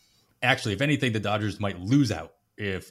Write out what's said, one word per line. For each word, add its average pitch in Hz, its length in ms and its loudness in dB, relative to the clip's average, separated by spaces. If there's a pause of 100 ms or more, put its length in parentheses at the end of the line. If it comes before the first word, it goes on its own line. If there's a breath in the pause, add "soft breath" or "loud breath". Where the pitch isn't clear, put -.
(420)
Actually, 123 320 0
if 95 80 -2
anything, 139 320 2
the 107 60 0
Dodgers 101 400 -2
might 98 200 -4
lose 117 320 4
out 82 200 -8 (260)
if 95 340 -6